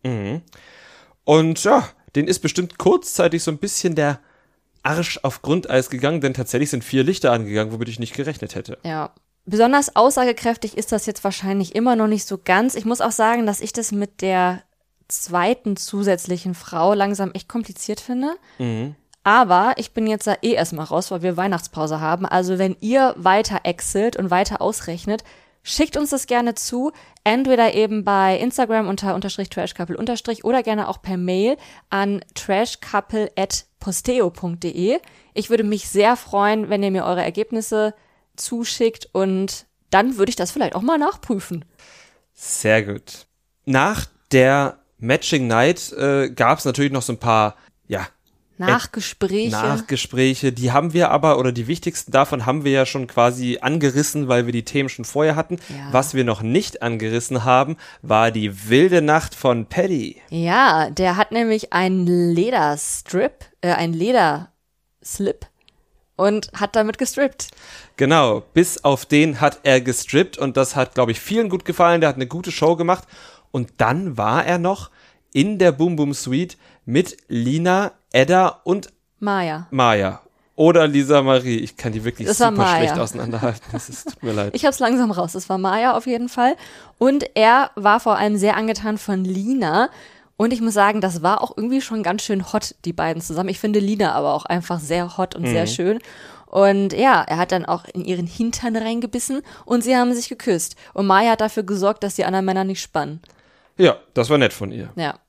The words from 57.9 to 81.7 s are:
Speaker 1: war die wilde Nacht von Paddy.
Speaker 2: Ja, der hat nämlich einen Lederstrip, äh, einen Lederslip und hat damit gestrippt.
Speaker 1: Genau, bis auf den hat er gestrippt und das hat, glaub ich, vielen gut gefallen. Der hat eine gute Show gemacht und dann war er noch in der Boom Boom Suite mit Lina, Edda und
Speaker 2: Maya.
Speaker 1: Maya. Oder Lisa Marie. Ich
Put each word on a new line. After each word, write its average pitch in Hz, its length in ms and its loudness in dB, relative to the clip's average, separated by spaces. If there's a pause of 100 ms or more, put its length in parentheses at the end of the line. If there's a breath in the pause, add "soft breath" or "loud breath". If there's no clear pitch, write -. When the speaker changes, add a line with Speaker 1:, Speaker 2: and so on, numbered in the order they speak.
Speaker 1:
war 113 300 4
die 104 360 -4
wilde 170 320 6
Nacht 151 360 0
von 120 300 0
Paddy. 175 540 -2 (100)
Speaker 2:
Ja, 170 600 2
der 180 260 0
hat 208 140 0
nämlich 226 420 -2
einen 185 360 2
Lederstrip, 175 1400 0 (160)
äh, 175 140 0
einen 165 200 -2
Lederslip - 1500 -2 (720)
und 208 380 0
hat 208 200 -4
damit 220 240 0
gestrippt. 269 500 -2 (480 loud breath)
Speaker 1:
Genau, 135 460 4 (120)
bis 175 300 2
auf 139 220 2
den 147 340 4
hat 147 220 2
er 131 180 6
gestrippt 131 560 0
und 135 200 -2
das 135 200 0
hat, 131 180 -2
glaub 123 160 2
ich, 110 100 -2
vielen 220 280 0
gut 180 160 -4
gefallen. 175 360 4
Der 160 80 4
hat 135 80 -2
eine 131 100 -4
gute 147 240 -8
Show 160 260 2
gemacht 175 280 -2 (460 loud breath)
und 120 280 -6
dann 139 380 0
war 110 280 0
er 175 140 0
noch 185 320 -4 (420 soft breath)
in 190 260 0
der 180 140 6
Boom 160 240 0
Boom 147 180 0
Suite 151 420 -4 (280 soft breath)
mit 147 320 0 (120)
Lina, 160 640 0 (200)
Edda 175 520 4
und 190 240 -2 (320)
Speaker 2:
Maya. 175 500 -4
Speaker 1:
Maya. 107 520 2 (320)
Oder 165 340 6
Lisa 143 340 4
Marie. 127 360 2
Ich 113 180 -8